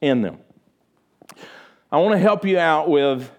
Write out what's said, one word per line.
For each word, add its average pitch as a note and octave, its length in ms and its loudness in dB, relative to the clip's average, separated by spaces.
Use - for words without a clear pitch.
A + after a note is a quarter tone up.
in C3 220 0
them. E2+ 160 -6
I D3 80 -2
want G3+ 140 2
to G3+ 60 2
help G3+ 260 0
you F#3 140 0
out D#3+ 320 0
with C#3 480 0